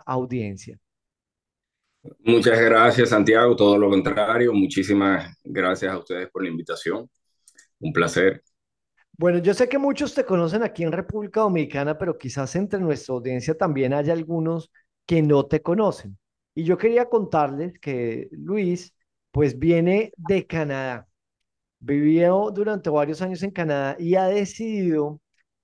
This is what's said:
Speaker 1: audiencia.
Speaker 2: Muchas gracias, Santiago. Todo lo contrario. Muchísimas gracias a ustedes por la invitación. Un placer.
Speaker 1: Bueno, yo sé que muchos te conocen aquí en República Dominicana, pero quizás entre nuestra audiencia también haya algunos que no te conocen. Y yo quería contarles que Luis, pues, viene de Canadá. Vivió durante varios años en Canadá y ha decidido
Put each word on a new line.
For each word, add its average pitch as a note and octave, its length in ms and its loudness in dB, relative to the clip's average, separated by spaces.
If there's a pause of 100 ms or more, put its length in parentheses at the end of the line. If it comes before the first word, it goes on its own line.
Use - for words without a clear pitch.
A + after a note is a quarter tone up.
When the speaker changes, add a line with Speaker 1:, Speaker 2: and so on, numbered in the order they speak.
Speaker 1:
audiencia. A#2+ 720 -6 (1400)
Speaker 2:
Muchas A#2 420 4
gracias, A2+ 480 6
Santiago. A2 480 4
Todo G#2 200 6
lo G2+ 120 4
contrario. G#2 640 2
Muchísimas F#2+ 880 0
gracias F#2 480 -2
a F#2+ 60 -6
ustedes F2+ 320 -10
por F#2+ 140 -8
la F2 60 -6
invitación. E2+ 600 -8 (720)
Un D#2+ 100 -6
placer. E2+ 500 0 (760)
Speaker 1:
Bueno, F3 220 0
yo F#3 140 2
sé B3 140 0
que C4+ 100 -2
muchos C#4 360 -2
te C4+ 100 0
conocen F#3 400 0
aquí G#3 200 -6
en D#3+ 100 -2
República G3+ 480 -4
Dominicana, D3+ 560 0
pero E3+ 200 -4
quizás C3+ 380 -6
entre G3 240 -4
nuestra D3 360 -4
audiencia B2+ 380 -4
también C#3 400 0
haya D3 200 0
algunos E3 580 -4 (340)
que E3 160 2
no C#3+ 240 4
te D#3 160 -2
conocen. E3+ 560 -2 (380)
Y E3 80 -4
yo F3 140 2
quería A#3 280 2
contarles E3+ 760 0
que A#2+ 520 -4
Luis, F3+ 600 -4 (380)
pues, C3+ 280 0
viene E3+ 560 2
de F#3 300 -2
Canadá. C3+ 600 -6 (760)
Vivió E3 720 2
durante G3+ 360 -4
varios D3+ 320 -2
años F#3 220 -6
en G3 80 -4
Canadá C#3+ 480 -4
y E3+ 160 2
ha F#3 120 2
decidido F#3+ 920 -2 (420)